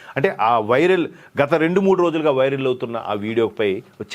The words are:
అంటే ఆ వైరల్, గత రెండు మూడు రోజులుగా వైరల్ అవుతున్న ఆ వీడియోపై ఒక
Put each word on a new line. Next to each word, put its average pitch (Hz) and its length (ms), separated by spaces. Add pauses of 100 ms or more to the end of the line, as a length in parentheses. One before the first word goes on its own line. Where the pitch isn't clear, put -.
(160)
అంటే - 260
ఆ 117 180
వైరల్, 151 480 (340)
గత 143 120
రెండు 165 260
మూడు 190 220
రోజులుగా 160 300
వైరల్ 135 360
అవుతున్న 120 300
ఆ 107 160
వీడియోపై 107 680 (180)
ఒక 104 140